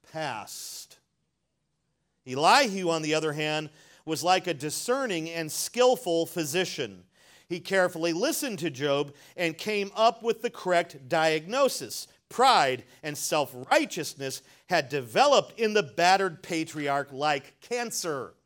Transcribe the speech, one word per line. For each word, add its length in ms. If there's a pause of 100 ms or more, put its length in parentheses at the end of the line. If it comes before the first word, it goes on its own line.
(120)
past. 840 (1300)
Elihu, 640
on 120
the 120
other 180
hand, 380 (340)
was 200
like 220
a 80
discerning 760
and 200
skillful 760
physician. 800 (440)
He 140
carefully 500
listened 480
to 100
Job 440 (240)
and 200
came 380
up 260
with 200
the 80
correct 580
diagnosis. 1000 (200)
Pride 560 (200)
and 140
self-righteousness 1200 (280)
had 200
developed 680
in 160
the 100
battered 600
patriarch 720
like 480
cancer. 720 (120)